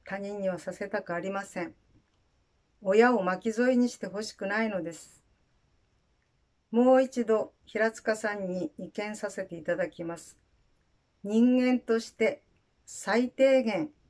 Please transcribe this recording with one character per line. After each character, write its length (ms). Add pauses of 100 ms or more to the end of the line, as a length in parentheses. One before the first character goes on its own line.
他 120
人 240
に 80
は 100
さ 140
せ 160
た 140
く 120
あ 60
り 80
ま 160
せ 200
ん。 100 (1040)
親 340
を 80
巻 280
き 20
添 220
え 20
に 140
し 80
て 80
ほ 160
し 100
く 140
な 180
い 60
の 120
で 120
す。 280 (1500)
も 240
う 80
一 240
度 260 (140)
平 260
塚 240
さ 160
ん 160
に 300
意 100
見 280
さ 140
せ 140
て 120
い 60
た 140
だ 120
き 140
ま 140
す。 220 (840)
人 380
間 180
と 220
し 100
て 320 (440)
最 420
低 340
限 280 (200)